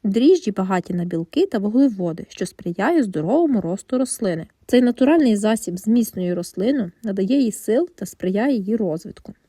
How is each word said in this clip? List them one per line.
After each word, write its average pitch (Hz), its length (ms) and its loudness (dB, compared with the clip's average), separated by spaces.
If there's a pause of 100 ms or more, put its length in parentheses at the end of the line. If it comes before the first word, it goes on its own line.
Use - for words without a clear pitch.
Дріжджі 233 460 4
багаті 190 440 -2
на 175 100 -2
білки 175 420 -2
та 240 120 -4
вуглеводи, 202 720 0
що - 180 -8
сприяє 240 560 -2
здоровому 214 580 0
росту 190 380 -4
рослини. 185 480 -2 (200)
Цей 247 160 4
натуральний 254 540 4
засіб 202 420 -2
зміцнює 214 560 0
рослину, 185 560 -2 (120)
надає 202 380 0
їй 226 120 0
сил 277 420 0
та 190 120 -10
сприяє 208 480 -2
її 208 220 -2
розвитку. - 580 -6 (140)